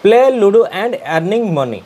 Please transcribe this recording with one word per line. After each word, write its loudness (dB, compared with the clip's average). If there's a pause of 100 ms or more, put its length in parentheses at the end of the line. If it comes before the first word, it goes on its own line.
ᱯᱞᱮ 4 (200)
ᱞᱩᱰᱩ 4 (220)
ᱮᱱᱰ -4 (220)
ᱟᱨᱱᱤᱝ -2 (120)
ᱢᱟᱱᱤ। -4